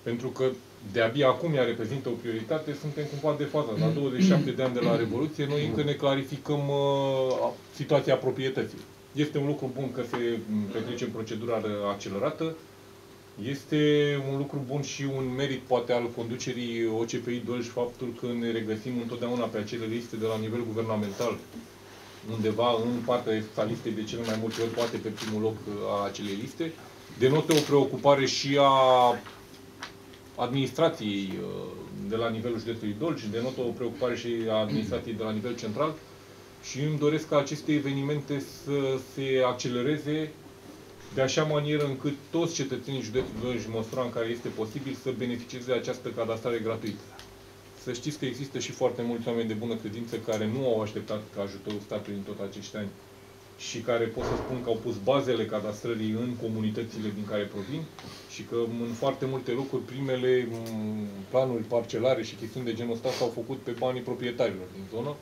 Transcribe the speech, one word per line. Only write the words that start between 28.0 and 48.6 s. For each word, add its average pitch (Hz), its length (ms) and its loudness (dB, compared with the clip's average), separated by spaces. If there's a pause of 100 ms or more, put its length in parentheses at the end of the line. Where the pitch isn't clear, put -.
și 139 340 2
a 139 120 10 (1600)
administrației, 117 1040 2
uh, 95 60 -6 (600)
de 107 60 -2
la 113 140 2
nivelul 113 300 -2
județului 107 400 -4
Dolj, 147 320 -2
denotă 123 300 -2
o 120 180 -2
preocupare 120 360 -2
și 117 120 -6 (220)
a 110 40 2
administrației 110 600 0
de 107 100 -4
la 110 80 -2
nivel 117 240 -2
central 120 380 -2 (680)
și - 160 -8
îmi 151 180 0
doresc 151 300 2
ca 151 120 4
aceste 147 340 0
evenimente 139 720 0 (200)
să 139 360 2 (140)
se 131 320 2
accelereze 135 840 0 (840)
de 135 80 2
așa 160 220 4
manieră 147 420 2
încât 139 280 -2 (160)
toți 165 240 2
cetățenii 127 480 -2
județului 110 420 -2
Dolj, 120 220 -2
în 110 100 -8
măsura 113 280 -2
în 120 60 -2
care 117 180 -2
este 120 200 -4
posibil, 113 560 -4
să 131 140 -2
beneficieze 120 480 -4
de 127 80 0
această 120 360 -2
cadastrare 113 500 -2
gratuită. 113 420 -4 (840)
Să 127 80 -4
știți 147 260 -6
că 151 60 -4
există 127 340 -6
și 117 120 -6